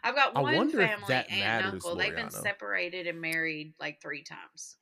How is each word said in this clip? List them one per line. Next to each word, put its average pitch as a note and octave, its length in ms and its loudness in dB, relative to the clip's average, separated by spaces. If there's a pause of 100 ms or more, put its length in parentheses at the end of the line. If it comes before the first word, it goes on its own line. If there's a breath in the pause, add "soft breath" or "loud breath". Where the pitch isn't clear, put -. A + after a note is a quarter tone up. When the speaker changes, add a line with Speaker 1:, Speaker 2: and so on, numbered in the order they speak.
Speaker 1:
I've B3 120 0
got C#4 200 4
Speaker 2:
I C#3 60 4
Speaker 1:
one - 0 -
Speaker 2:
wonder A#3 400 4
if F3 100 6
Speaker 1:
family, G#3 140 -4
Speaker 2:
that B2+ 260 2
Speaker 1:
aunt G3 280 2
and - 20 2
Speaker 2:
matters, F#3+ 280 -2
Speaker 1:
uncle, F3 80 -4
they've F3 180 0
been D3 140 -4
Speaker 2:
Loriano. - 20 -14
Speaker 1:
separated F#3 760 -4
and E3 140 -4
married, D#3+ 580 -2
like, D3+ 220 -8
three C#3+ 220 -10
times. - 580 -16